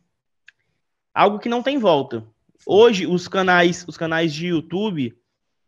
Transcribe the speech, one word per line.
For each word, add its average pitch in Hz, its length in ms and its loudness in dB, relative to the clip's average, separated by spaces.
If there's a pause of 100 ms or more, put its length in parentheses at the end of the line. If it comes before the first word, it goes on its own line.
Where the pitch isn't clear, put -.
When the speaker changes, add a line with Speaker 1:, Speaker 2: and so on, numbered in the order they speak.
(1120)
Speaker 1:
algo 202 260 0
que 240 100 -8
não 240 120 -2
tem 269 160 -2
volta. 143 420 0 (380)
Speaker 2:
Sim. - 80 -20
Speaker 1:
Hoje, 196 420 4
os 180 200 -2
canais, 180 600 0
os - 100 -16
canais 165 360 -4
de 160 140 -8
YouTube, 165 680 -4 (520)